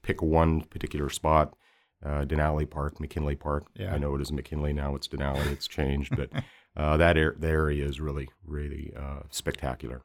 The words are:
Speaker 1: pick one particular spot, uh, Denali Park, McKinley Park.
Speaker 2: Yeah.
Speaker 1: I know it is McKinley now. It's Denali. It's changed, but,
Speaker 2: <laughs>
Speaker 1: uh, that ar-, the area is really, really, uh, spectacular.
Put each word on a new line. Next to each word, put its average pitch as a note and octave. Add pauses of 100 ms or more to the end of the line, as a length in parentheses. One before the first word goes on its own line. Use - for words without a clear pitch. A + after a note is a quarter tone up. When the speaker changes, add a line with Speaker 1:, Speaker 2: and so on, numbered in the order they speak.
Speaker 1:
pick -
one D#2+
particular -
spot, D#2 (480)
uh, D2
Denali D2+
Park, D2
McKinley D2
Park. D2 (100)
Speaker 2:
Yeah. -
Speaker 1:
I D2+
know C#2+
it C#2+
is C#2
McKinley D2
now. C#2+
It's -
Denali. C#2+
It's -
changed, C#2
but, C2+
Speaker 2:
<laughs> -
Speaker 1:
uh, D2+
that E2
ar-, D#2
the D#2+
area D2+
is C#2+
really, C#2+ (160)
really, D2
uh, C#2
spectacular. B1+